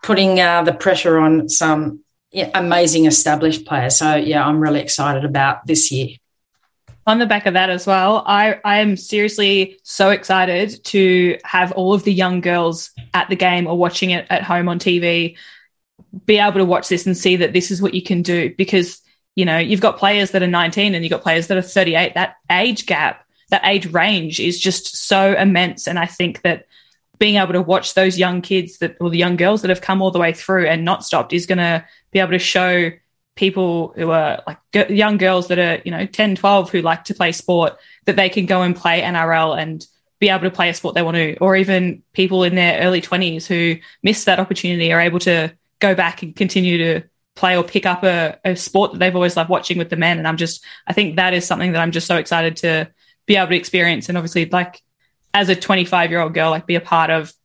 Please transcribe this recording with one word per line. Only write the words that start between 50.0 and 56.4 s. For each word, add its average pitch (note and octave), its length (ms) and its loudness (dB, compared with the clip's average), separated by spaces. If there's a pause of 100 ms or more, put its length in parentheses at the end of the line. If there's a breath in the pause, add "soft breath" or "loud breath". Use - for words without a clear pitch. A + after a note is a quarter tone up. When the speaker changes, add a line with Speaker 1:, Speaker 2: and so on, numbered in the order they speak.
Speaker 2:
And D#3+ 80 -6
I'm D#3+ 120 -2
just, E3 260 -6 (240 loud breath)
I F#3 60 -4
think F3+ 240 0
that F#3 160 2
is F3 120 -2
something F3 280 -2
that E3 80 0
I'm E3 100 0
just E3 160 -6
so F3 80 0
excited E3 420 -2
to D#3+ 320 -2 (360)
be G#3 100 2
able F#3 140 0
to F3+ 80 0
experience. F3 500 -2
And F3 100 -4
obviously, E3+ 280 -2
like, F3 360 -4 (520)
as G3+ 160 2
a F#3 60 4
twenty-five-year-old E3+ 800 0
girl, D#3+ 160 2